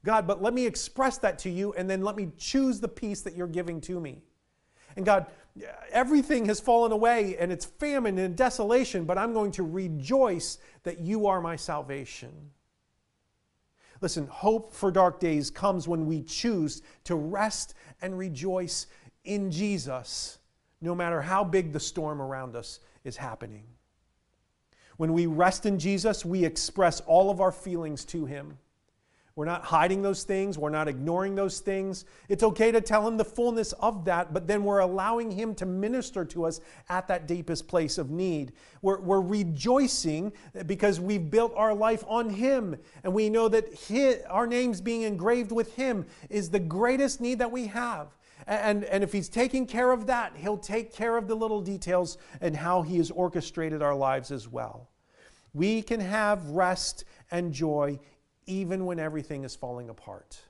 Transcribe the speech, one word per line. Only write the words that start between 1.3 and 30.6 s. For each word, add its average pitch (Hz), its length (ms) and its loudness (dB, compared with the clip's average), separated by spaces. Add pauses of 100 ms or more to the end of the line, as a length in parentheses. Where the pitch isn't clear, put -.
to 190 100 -4
you, 190 220 -2
and 185 180 -4
then 190 120 0
let 202 120 -2
me 196 240 -6
choose 262 400 0
the 214 80 -4
peace - 360 -6
that 165 120 -10
you're 180 140 -6
giving 170 320 -4
to 180 180 -8
me." 147 240 -10 (720)
And 190 100 -4
God, 196 220 4 (640)
everything 254 540 4
has 208 160 0
fallen 233 320 6
away, 214 460 4
and 175 120 0
it's 175 140 -6
famine 262 540 -2
and 185 180 0
desolation, 233 680 2
but 180 140 0
I'm 233 140 0
going 214 200 0
to 185 120 -4
rejoice 175 920 0 (260)
that 170 160 -8
you 208 260 0
are 190 140 4
my 170 160 -4
salvation. 139 760 -8 (1700)
Listen, 160 280 -4
hope 220 440 0
for 190 200 0
dark 180 260 6
days 151 320 2
comes 185 380 0
when 165 180 0
we 156 160 -2
choose 185 600 -2 (200)
to 170 140 -2
rest 196 580 -2 (260)
and 185 160 -6
rejoice 180 680 -4 (380)
in 202 260 -2
Jesus, 151 880 -4 (420)
no 170 140 -2
matter 170 260 0
how 190 220 2
big 175 300 0
the 143 80 -4
storm 151 420 -6
around 131 320 -8
us - 240 -12 (240)
is 123 140 -10
happening. 110 480 -12 (1300)
When 160 140 0
we 170 140 4
rest 175 400 4
in 196 140 2
Jesus, 196 440 0
we 180 200 2
express - 560 2
all 185 280 6
of 196 120 0
our 185 100 6
feelings 165 540 -6
to 160 200 -6
him. 143 340 -10 (760)
We're 151 100 -4
not 170 220 -4
hiding 180 340 4
those 196 240 -2
things. 196 320 -2
We're 151 140 -2